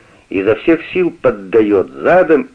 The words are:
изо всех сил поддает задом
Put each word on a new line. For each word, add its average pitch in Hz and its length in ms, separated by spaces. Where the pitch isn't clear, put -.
изо 98 240
всех 160 260
сил 180 160
поддает 104 800
задом 147 640